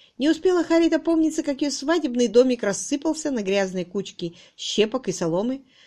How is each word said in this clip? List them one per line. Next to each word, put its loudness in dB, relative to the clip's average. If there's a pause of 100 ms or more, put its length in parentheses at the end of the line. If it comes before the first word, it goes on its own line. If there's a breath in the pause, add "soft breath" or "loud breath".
(180 soft breath)
Не 2
успела 2
Харриет 2
опомниться, 0
как -4
её 0
свадебный 0
домик 4
рассыпался -2
на -2
грязные -2
кучки -8 (180 loud breath)
щепок -2
и -2
соломы, -2 (220 soft breath)